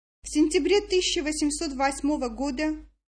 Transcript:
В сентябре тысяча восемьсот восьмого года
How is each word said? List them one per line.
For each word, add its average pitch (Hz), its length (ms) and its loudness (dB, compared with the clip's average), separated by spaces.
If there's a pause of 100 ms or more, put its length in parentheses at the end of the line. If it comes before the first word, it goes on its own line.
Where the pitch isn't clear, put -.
(240)
В - 40 -14
сентябре 330 540 4
тысяча 370 420 0
восемьсот 302 520 -2
восьмого 269 520 0
года 277 480 -4 (420)